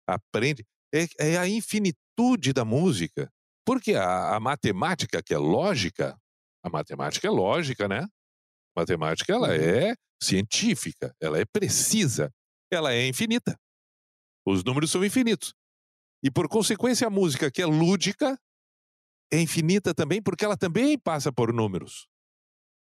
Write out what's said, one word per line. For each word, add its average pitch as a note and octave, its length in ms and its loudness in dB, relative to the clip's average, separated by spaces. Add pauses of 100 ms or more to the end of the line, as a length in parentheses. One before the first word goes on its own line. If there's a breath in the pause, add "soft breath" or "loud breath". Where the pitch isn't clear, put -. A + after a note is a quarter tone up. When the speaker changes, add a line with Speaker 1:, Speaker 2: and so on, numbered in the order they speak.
Speaker 1:
aprende, A2 560 -4 (300)
é, D#3 120 0 (120)
é D3+ 200 2
a F3+ 100 0
infinitude G#3 1040 0
da C3 120 0
música. A2 640 0 (380)
Porque A3+ 280 0
a, F#2 420 0
a A2 40 -2
matemática B2 840 -2
que - 120 -2
é D#2 40 2
lógica, F#2 760 0 (480)
a F2+ 60 -8
matemática C#3+ 560 -4
é G#3 40 0
lógica, B2+ 580 0
né? A2+ 180 -4 (720)
Matemática, D#2+ 520 -2
ela A3 160 2
Speaker 2:
Uhum. F#2+ 60 2
Speaker 1:
é G#2+ 400 2 (280)
científica, G2 1000 -2
ela D#2 180 0
é F#2+ 60 2
precisa, D3+ 840 0 (420)
ela D#3 200 0
é A#2+ 140 2
infinita. A3 500 -2 (880)
Os F#2+ 180 2
números C3+ 260 -2
são F3+ 140 0
infinitos. A3+ 500 0 (720)
E, C3+ 60 2
por D#3 180 0
consequência, A3+ 580 2
a A3 40 0
música, E3 400 0
que F3+ 120 -2
é F3+ 40 0
lúdica, F#3 680 2 (960)
é D3+ 80 4
infinita E3 540 2
também, E3+ 280 0
porque F#3+ 220 -2
ela G#3 120 0
também A#3 420 2
passa D3+ 340 -2
por A#2 200 2
números. G#2+ 540 -4 (840)